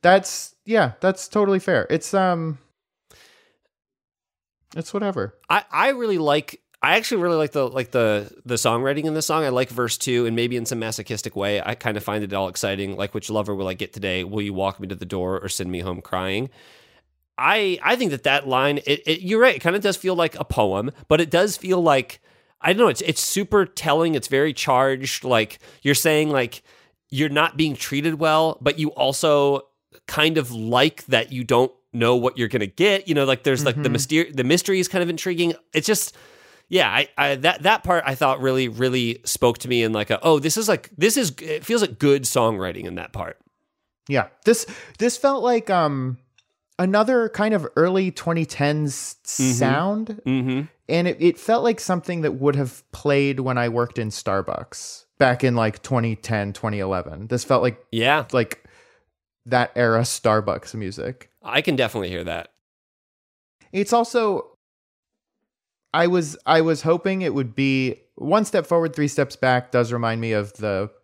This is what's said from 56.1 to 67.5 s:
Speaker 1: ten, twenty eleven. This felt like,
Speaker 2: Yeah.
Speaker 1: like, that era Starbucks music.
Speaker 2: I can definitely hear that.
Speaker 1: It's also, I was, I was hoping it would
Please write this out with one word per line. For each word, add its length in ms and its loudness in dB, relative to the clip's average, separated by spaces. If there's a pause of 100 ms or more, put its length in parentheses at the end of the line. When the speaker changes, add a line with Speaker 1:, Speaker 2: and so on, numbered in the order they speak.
Speaker 1:
ten, 360 -4
twenty 280 -4
eleven. 480 -4
This 160 -2
felt 180 4
like, 300 -2
Speaker 2:
Yeah. 400 2
Speaker 1:
like, 320 -2 (840)
that 280 0
era 280 4
Starbucks 720 -2
music. 540 -8 (140)
Speaker 2:
I 200 -2
can 120 0
definitely 360 -2
hear 120 -6
that. 300 -8 (1200)
Speaker 1:
It's 200 0
also, 580 0 (1400)
I 140 2
was, 300 0 (100)
I 140 4
was 220 0
hoping 400 0
it 120 -2
would 220 -4